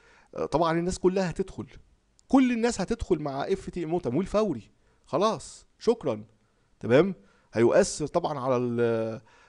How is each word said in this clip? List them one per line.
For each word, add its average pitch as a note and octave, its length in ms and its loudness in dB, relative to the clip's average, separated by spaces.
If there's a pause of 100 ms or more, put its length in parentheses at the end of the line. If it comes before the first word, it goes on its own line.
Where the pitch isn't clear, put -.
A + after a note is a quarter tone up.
(360)
آه، D#2 100 -4
طبعًا E3 340 0
الناس F3+ 200 -4
كلها F#3 300 2
هتدخل، D#3 380 -8 (600)
كل B3+ 240 4
الناس A#3 300 -2
هتدخل F#3 380 -2
مع C#3 240 -6
اف - 260 -4
تي F3 140 -6
ام D#3 80 -6
او F3 80 0
تمويل C#3 260 -2
فوري. G3 360 -2 (440)
خلاص، F3 600 -4 (140)
شكرًا. C#3 440 0 (560)
تمام؟ D3+ 360 4 (380)
هيؤثر C#3+ 540 4
طبعًا E3 320 -4
على B2+ 180 0
ال-، A#2 640 -2 (280)